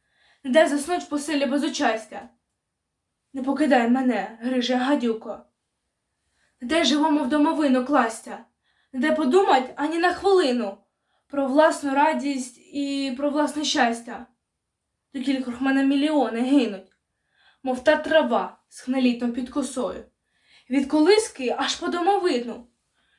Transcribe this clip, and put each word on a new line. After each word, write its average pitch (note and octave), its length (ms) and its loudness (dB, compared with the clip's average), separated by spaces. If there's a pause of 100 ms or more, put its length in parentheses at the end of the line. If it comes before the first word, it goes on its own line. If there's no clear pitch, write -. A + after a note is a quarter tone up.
(440)
Не C4 60 -6
дай D#4 180 6
заснуть D4+ 340 -2
в - 60 -16
поселі C#4+ 380 -2
без C4+ 180 0
участя. A3+ 640 -4 (1040)
Не C4+ 100 -8
покидай C4+ 480 2
мене, A#3+ 500 0
гриже B3 340 -2
гадюко. A#3+ 720 -2 (1160)
Не B3 80 -10
дай D#4+ 160 2
живому D4 400 2
в B3 40 -4
домовину D4 560 2
кластя. B3 600 -2 (480)
Не B3+ 80 -8
дай D#4 160 2
подумать D4+ 600 2
ані D#4+ 220 -4
на F4 140 2
хвилину C4+ 680 0 (480)
про C#4 200 -4
власну C#4+ 480 2
радість C#4 640 -2
і C#4 580 -6
про C#4+ 140 -2
власне D4 340 -2
щастя. A#3+ 640 -2 (880)
До C4+ 60 -8
кількох B3+ 400 -4
мене C4+ 240 2
мільйони C#4 560 0
гинуть, B3 520 0 (680)
мов B3+ 220 -4
та D#4 120 6
трава C#4+ 640 0 (100)
схне C4 340 -4
літом A#3+ 300 0
під B3+ 180 -8
косою. B3 540 -6 (680)
Від C4+ 160 0
колиски D#4 720 2
аж - 180 -2
по F4 120 -6
домовину. E4 800 0 (520)